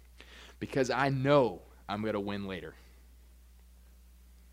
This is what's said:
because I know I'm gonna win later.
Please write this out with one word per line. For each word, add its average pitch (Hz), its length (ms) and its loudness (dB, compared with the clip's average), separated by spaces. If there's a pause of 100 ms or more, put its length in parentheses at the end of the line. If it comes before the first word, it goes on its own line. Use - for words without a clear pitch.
(580)
because 123 320 0
I 131 200 2
know 135 500 4 (260)
I'm 104 160 -4
gonna 107 160 -2
win 101 280 -4
later. 80 280 -10 (1800)